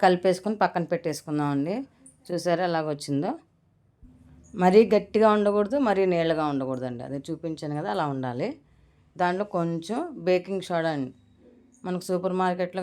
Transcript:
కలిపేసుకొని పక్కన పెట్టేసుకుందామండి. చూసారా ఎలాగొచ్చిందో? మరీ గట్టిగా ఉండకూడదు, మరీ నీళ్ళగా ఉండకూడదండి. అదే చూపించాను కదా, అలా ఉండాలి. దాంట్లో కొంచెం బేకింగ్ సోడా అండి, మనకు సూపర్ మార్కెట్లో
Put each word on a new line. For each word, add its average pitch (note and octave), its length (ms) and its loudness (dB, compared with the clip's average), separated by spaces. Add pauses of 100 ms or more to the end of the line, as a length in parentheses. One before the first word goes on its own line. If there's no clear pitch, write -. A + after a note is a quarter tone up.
కలిపేసుకొని F#3 600 2
పక్కన E3+ 200 0 (100)
పెట్టేసుకుందామండి. D3 840 -2 (540)
చూసారా F3 400 0
ఎలాగొచ్చిందో? D#3 600 -2 (1300)
మరీ F#3+ 180 10 (140)
గట్టిగా G#3 400 2
ఉండకూడదు, G#3 400 0 (140)
మరీ G3 120 2 (140)
నీళ్ళగా D#3+ 380 0
ఉండకూడదండి. B2+ 540 -4
అదే C#3 120 -8 (100)
చూపించాను D#3+ 520 -8
కదా, G3+ 120 -4
అలా E3+ 120 0 (100)
ఉండాలి. B2+ 340 -4 (640)
దాంట్లో F#3 300 0 (100)
కొంచెం E3+ 440 -2 (280)
బేకింగ్ F#3 420 0
సోడా E3 280 0
అండి, C3 160 -6 (720)
మనకు F3+ 240 -6
సూపర్ F3+ 320 -2
మార్కెట్లో F3+ 400 -2